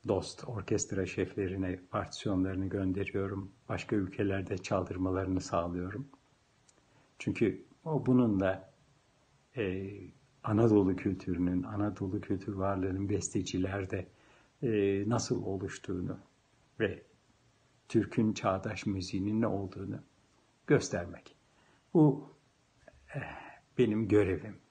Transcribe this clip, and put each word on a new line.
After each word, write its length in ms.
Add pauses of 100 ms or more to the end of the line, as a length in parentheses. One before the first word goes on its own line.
Dost 400
orkestra 580
şeflerine 720 (120)
partisyonlarını 720
gönderiyorum. 880 (180)
Başka 260
ülkelerde 640
çaldırmalarını 840
sağlıyorum. 680 (1120)
Çünkü 460 (200)
o 200
bunun 340
da, 340 (840)
e, 340 (520)
Anadolu 520
kültürünün, 680
Anadolu 580
kültür 320
varlığının 560
bestecilerde, 960 (560)
e, 460
nasıl 340
oluştuğunu 760 (640)
ve 240 (840)
Türk'ün 460
çağdaş 520
müziğinin 560
ne 60
olduğunu 520 (680)
göstermek. 680 (580)
Bu, 360 (840)
eh, 60 (560)
benim 300
görevim. 480 (140)